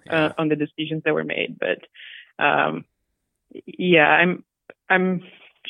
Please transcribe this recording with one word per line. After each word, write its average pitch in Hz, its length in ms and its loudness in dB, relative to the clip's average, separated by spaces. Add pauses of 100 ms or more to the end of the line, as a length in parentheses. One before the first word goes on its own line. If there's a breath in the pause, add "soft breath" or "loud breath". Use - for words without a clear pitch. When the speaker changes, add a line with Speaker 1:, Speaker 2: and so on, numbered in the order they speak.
Speaker 1:
yeah. 160 200 0
Speaker 2:
uh, 151 120 -4
on 160 120 0
the 151 60 2
decisions 156 500 -6
that 156 100 2
were 156 80 -2
made. - 360 -6
But, - 840 -6
um, 151 420 0 (800)
yeah, 170 420 2
I'm, 165 360 2 (440)
I'm 185 360 0 (460 soft breath)